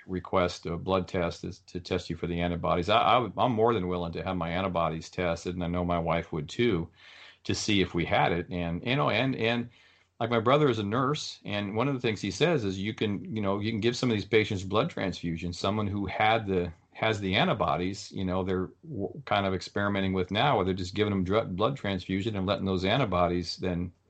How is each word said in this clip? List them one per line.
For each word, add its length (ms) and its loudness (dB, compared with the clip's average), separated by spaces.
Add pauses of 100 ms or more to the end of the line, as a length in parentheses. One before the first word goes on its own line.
request 600 -2
a 100 -4
blood 320 0
test 340 -2
is, 240 -10
to 140 -8
test 280 -4
you 80 -6
for 120 -6
the 120 -2
antibodies. 480 0
I, 120 4
I 180 6
would, 180 -2
I'm 140 2
more 240 4
than 140 0
willing 240 -2
to 100 -6
have 140 -4
my 140 -2
antibodies 580 -2
tested, 460 -2
and 100 -4
I 20 -2
know 180 0
my 140 0
wife 340 0
would 160 -6
too, 380 0 (560)
to 140 -2
see 240 2
if 120 2
we 120 0
had 260 2
it. 180 -2
And, 380 -4
you 80 0
know, 160 2
and, 240 0
and, 340 0 (520)
like, 100 0
my 80 4
brother 300 6
is 100 2
a 60 0
nurse, 600 -2
and 300 -2
one 140 2
of 60 0
the 60 -4
things 200 0
he 100 -2
says 340 2
is 140 -2
you 160 -4
can, 400 -2
you 80 -2
know, 160 0
you 140 0
can 80 -2
give 160 2
some 120 0
of 60 2
these 100 0
patients 380 2
blood 320 0
transfusions. 600 -4
Someone 320 0
who 180 -4
had 400 2
the, 240 0 (220)
has 260 0
the 160 0
antibodies, 800 0
you 100 -4
know, 200 0
they're 260 -2 (180)
w-, 240 -6 (120)
kind 200 2
of 100 0
experimenting 580 0
with 180 0
now, 240 2
where 100 4
they're 80 2
just 220 -4
giving 160 2
them 140 0
dr-, 320 0
blood 200 0
transfusion 600 -2
and 100 -2
letting 180 0
those 200 2
antibodies 720 2
then, 340 -4 (200)